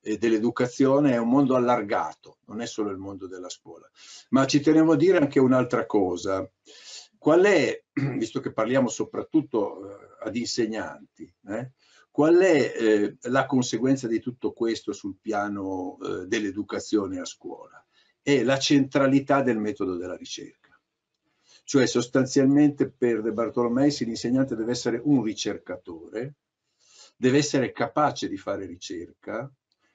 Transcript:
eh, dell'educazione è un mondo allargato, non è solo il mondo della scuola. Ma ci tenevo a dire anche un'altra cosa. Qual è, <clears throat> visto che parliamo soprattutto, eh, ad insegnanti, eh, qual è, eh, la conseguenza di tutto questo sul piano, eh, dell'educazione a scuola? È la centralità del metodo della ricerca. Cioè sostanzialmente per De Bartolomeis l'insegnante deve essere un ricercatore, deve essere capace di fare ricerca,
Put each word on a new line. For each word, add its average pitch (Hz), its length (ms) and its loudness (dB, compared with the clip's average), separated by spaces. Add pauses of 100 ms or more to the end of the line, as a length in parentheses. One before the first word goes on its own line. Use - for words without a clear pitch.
eh, 104 180 -4
dell'educazione 123 920 2
è 120 60 2
un 117 100 0
mondo 131 260 4
allargato, 113 920 -2
non 104 140 -12
è 117 60 -6
solo 107 240 -6
il 95 80 -8
mondo 95 280 -12
della 90 220 -14
scuola. - 400 -20 (420)
Ma 135 160 4
ci 143 140 2
tenevo 156 320 6
a 156 40 4
dire 180 220 4
anche 143 200 2
un'altra 127 480 2
cosa. 95 640 -2 (720)
Qual 160 240 4
è, 165 500 2
<clears throat> 139 240 -4
visto - 240 -6
che - 120 -10
parliamo 120 360 0
soprattutto, 104 1000 -4
eh, 101 200 -20 (140)
ad 104 140 -8
insegnanti, 101 960 -6 (160)
eh, 117 240 -8 (380)
qual 160 280 4
è, 156 380 4
eh, 107 460 2
la 131 240 0
conseguenza 127 640 0
di 113 120 -2
tutto 120 320 -8
questo 113 400 -4
sul 98 280 -10
piano, 101 840 -6
eh, 92 240 -8
dell'educazione 101 960 -4
a 87 40 -10
scuola? - 600 -16 (380)
È 139 200 2
la 131 160 2
centralità 139 840 2
del 120 160 2
metodo 101 380 -4
della 90 200 -8
ricerca. - 440 -16 (1080)
Cioè 131 160 4
sostanzialmente 135 1040 2
per 117 320 0
De 110 100 -2
Bartolomeis 120 680 0
l'insegnante 123 560 -2
deve 113 160 -4
essere 120 320 -4
un 143 180 2
ricercatore, 101 1120 -10 (840)
deve 127 220 4
essere 139 320 0
capace 123 580 -2
di 98 80 -8
fare 98 300 -8
ricerca, 98 840 -12 (460)